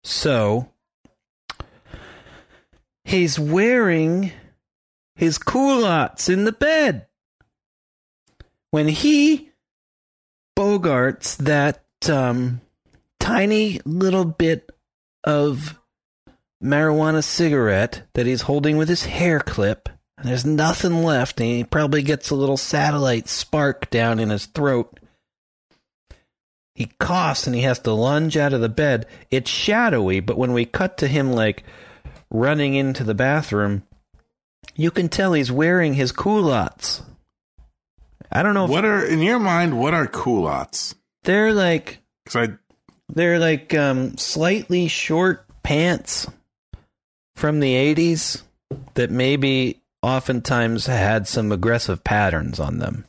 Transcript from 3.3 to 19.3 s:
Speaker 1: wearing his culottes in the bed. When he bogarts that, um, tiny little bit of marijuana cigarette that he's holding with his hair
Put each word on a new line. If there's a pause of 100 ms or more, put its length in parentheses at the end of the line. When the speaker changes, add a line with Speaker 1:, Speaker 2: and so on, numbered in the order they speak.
Speaker 1:
wearing (840)
his
culottes
in
the
bed. (1600)
When
he (1040)
bogarts
that, (260)
um, (580)
tiny
little
bit (540)
of (840)
marijuana
cigarette (100)
that
he's
holding
with
his
hair